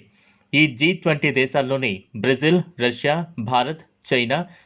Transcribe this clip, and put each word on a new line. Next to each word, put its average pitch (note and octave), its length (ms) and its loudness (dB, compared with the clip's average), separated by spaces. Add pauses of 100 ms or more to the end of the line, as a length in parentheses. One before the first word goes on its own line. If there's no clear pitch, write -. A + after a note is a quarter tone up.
(540)
ఈ D3+ 120 6 (120)
జీ D#3 140 2
ట్వంటీ D#3 380 0
దేశాల్లోని C3 760 -2 (120)
బ్రెజిల్, C3+ 460 2 (220)
రష్యా, C#3+ 420 -2 (120)
భారత్, B2+ 440 -2 (260)
చైనా, B2 300 0 (280)